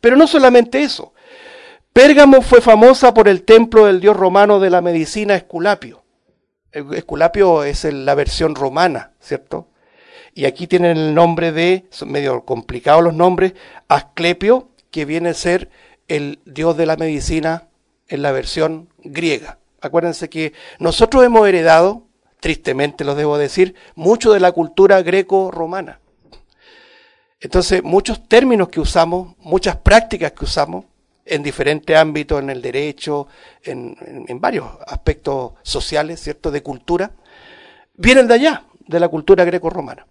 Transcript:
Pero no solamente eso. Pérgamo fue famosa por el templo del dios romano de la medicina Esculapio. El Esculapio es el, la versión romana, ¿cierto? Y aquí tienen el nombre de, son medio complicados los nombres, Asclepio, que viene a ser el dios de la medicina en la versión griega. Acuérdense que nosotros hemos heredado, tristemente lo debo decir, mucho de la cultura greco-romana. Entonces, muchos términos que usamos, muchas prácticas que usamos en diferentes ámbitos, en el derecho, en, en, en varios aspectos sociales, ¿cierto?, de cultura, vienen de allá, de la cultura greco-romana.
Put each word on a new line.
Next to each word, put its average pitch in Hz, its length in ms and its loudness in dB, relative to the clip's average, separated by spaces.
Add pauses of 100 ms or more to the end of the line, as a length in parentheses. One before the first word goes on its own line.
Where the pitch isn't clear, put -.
Pero 240 140 2
no 311 120 6
solamente 254 540 4
eso. - 320 -8 (800)
Pérgamo 269 500 8
fue 247 180 6
famosa 240 520 6
por 220 140 4
el 185 140 2
templo 226 440 6
del 190 140 2
dios 202 160 4
romano 196 440 2
de 190 100 2
la 180 120 2
medicina 175 540 -2
Esculapio. 196 680 -6 (680)
El 147 220 -12
Esculapio 165 680 0
es 143 220 -8
el, 139 200 -6
la 139 80 0
versión 151 400 -2
romana, 143 680 -4
¿cierto? - 500 -12 (680)
Y 139 100 -8
aquí 165 220 -8
tienen 175 300 0
el 156 180 -2
nombre 165 360 0
de, 180 380 -2
son - 220 -16
medio 139 340 -6
complicados 127 580 0
los 165 120 0
nombres, 180 380 0 (340)
Asclepio, 175 840 -2 (220)
que 151 140 -8
viene 170 240 -6
a 160 40 -6
ser 175 380 -6 (360)
el 147 380 -8
dios 156 320 -4
de 165 80 -2
la 160 120 -4
medicina 160 680 -6 (400)
en 143 140 -10
la 143 100 -4
versión 156 580 -6 (100)
griega. 151 580 -8 (240)
Acuérdense 165 480 -6
que 156 240 -10 (240)
nosotros 226 460 0
hemos 226 240 4
heredado, 175 560 2 (360)
tristemente 143 640 -6
lo 143 120 -4
debo 147 240 -2
decir, 180 340 -2 (220)
mucho 214 360 0
de 202 80 4
la 180 120 4
cultura 190 500 2
greco-romana. 180 1000 -4 (1400)
Entonces, 180 420 -4
muchos 196 460 -4
términos 233 420 2
que - 100 -8
usamos, 170 600 -4
muchas 180 380 -4
prácticas 214 560 0
que - 120 -14
usamos 165 400 -6 (400)
en 147 180 -6
diferentes 151 540 -4
ámbitos, 151 440 -2
en 139 80 -10
el 127 120 -12
derecho, 143 640 -8 (360)
en, 123 360 -14
en, - 280 -20
en 123 120 -12
varios 160 260 -4 (200)
aspectos 139 760 -8
sociales, 156 600 -8
¿cierto?, 147 300 -10
de 143 120 -8
cultura, 175 480 -8 (840)
vienen 247 320 2
de 233 80 4
allá, 277 280 -2 (240)
de 170 120 -4
la 170 100 0
cultura 180 340 2
greco-romana. 165 680 -6